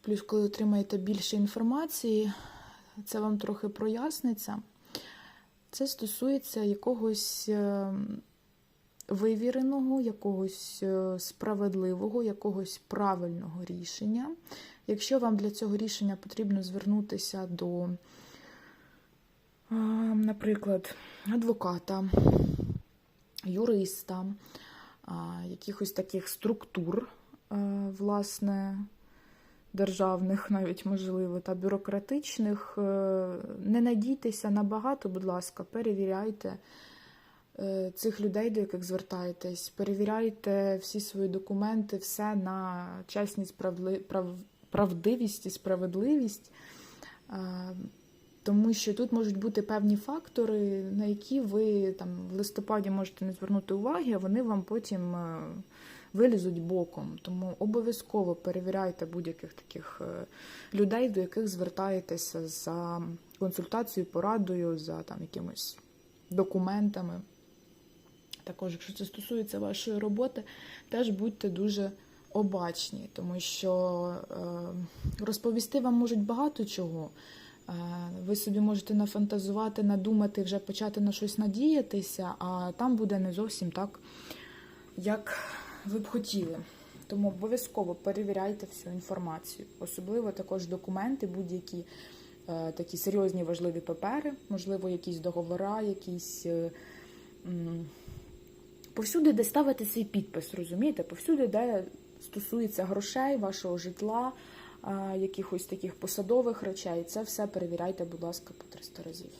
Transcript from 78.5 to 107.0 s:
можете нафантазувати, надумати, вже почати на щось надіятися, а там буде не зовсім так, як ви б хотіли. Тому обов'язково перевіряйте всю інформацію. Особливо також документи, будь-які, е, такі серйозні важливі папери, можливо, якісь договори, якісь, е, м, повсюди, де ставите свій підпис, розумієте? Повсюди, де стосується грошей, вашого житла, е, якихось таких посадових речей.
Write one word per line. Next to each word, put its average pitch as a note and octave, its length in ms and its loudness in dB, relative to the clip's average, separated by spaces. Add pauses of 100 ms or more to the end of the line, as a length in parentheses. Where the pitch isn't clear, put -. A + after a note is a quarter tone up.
можете G#3 340 4
нафантазувати, G#3 920 2
надумати, G3+ 600 4
вже F#3+ 160 0
почати G#3 420 -2
на G3+ 100 4
щось G#3 260 -2
надіятися, G#3 1040 2
а F3+ 380 -2
там B3 180 4
буде G3+ 240 2
не F#3 140 2
зовсім F#3+ 380 -2
так, G3 280 -4 (1000)
як G#3 420 -2 (460)
ви G#3 140 0
б G3+ 80 -4
хотіли. F3+ 500 -2 (500)
Тому G3+ 200 2
обов'язково G3 680 0
перевіряйте G3 720 -2
всю - 300 -12
інформацію. F3+ 720 -8 (120)
Особливо G3+ 520 -4
також F#3+ 360 -4
документи, F#3+ 600 -2
будь-які, F3+ 580 -6 (640)
е, E3 240 -4
такі E3+ 260 -8
серйозні F#3+ 460 2
важливі E3+ 360 0
папери, B3+ 540 -4 (160)
можливо, F#3+ 400 -2
якісь F3 300 -4
договори, F3+ 680 -2
якісь, F3+ 580 -6
е, E3+ 260 0 (760)
м, E3+ 380 -4 (1080)
повсюди, D4+ 400 6
де A3 100 6
ставите C4 420 4
свій G#3+ 180 -2
підпис, G3 500 -2
розумієте? F#3 500 0
Повсюди, C#4 440 2
де G#3 360 2 (380)
стосується G#3+ 640 -2
грошей, C4 520 0
вашого F#3+ 400 -2
житла, G#3+ 540 -2 (520)
е, G3 340 -2
якихось F#3+ 480 -2
таких F#3 300 -6
посадових A3 680 0
речей. F#3 400 -4